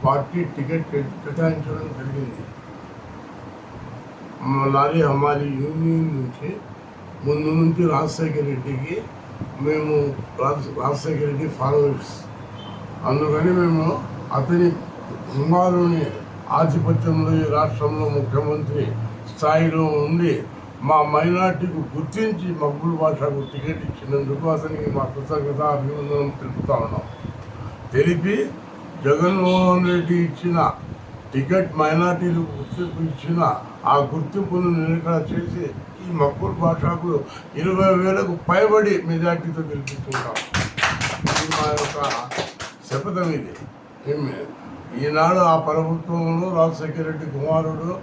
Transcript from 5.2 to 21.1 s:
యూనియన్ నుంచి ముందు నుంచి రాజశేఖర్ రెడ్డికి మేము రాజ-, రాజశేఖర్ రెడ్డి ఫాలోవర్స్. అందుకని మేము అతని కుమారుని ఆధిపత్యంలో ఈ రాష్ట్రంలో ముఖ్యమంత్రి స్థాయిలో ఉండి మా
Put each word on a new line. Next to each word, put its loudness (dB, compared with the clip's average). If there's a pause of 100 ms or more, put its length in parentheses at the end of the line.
యూనియన్ 0
నుంచి -6 (800)
ముందు 2
నుంచి 4 (100)
రాజశేఖర్ 0
రెడ్డికి -4 (680)
మేము 2 (480)
రాజ-, 0
రాజశేఖర్ 0
రెడ్డి -2 (140)
ఫాలోవర్స్. 2 (1000)
అందుకని 4
మేము 4 (520)
అతని 4 (640)
కుమారుని 4 (560)
ఆధిపత్యంలో 4 (100)
ఈ 0 (100)
రాష్ట్రంలో 2 (140)
ముఖ్యమంత్రి 0 (460)
స్థాయిలో 4 (180)
ఉండి 4 (520)
మా 6 (160)